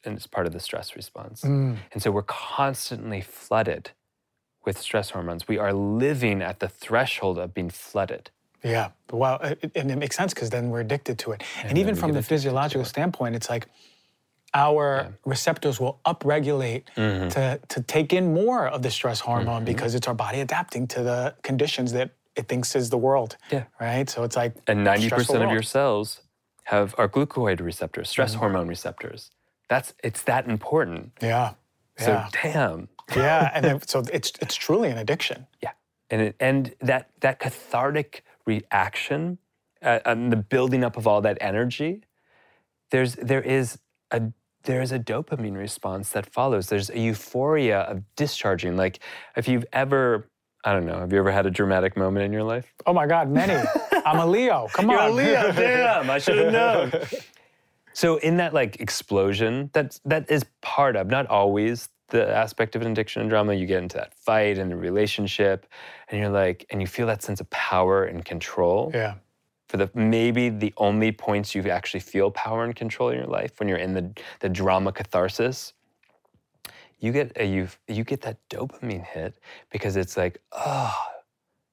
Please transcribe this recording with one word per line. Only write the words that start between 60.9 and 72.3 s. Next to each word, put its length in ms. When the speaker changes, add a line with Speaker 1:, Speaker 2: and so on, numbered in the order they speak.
Speaker 1:
of, 120
not 180
always 640
the 220
aspect 440
of 80
an 80
addiction 320
and 60
drama. 260
You 100
get 160
into 160
that 160
fight 460
and 120
a 40
relationship, 880
and 120
you're 80
like, 400
and 100
you 60
feel 220
that 160
sense 180
of 80
power 540
and 200
control. 680
Speaker 2:
Yeah. 220
Speaker 1:
For 100
the, 180
maybe 540
the 280
only 340
points 440
you 160
actually 300
feel 280
power 360